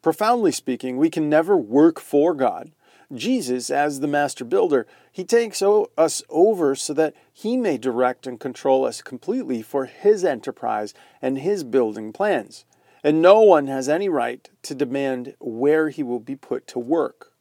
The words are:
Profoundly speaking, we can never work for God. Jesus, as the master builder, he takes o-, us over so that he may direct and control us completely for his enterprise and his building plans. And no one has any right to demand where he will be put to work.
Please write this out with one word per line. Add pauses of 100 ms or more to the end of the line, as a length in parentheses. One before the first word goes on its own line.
Profoundly
speaking,
we
can
never
work
for
God. (420)
Jesus,
as
the
master
builder, (260)
he
takes
o-,
us
over
so
that (200)
he
may
direct
and
control
us
completely
for
his
enterprise (280)
and
his
building
plans. (400)
And
no
one
has
any
right (140)
to
demand
where
he
will
be
put
to
work.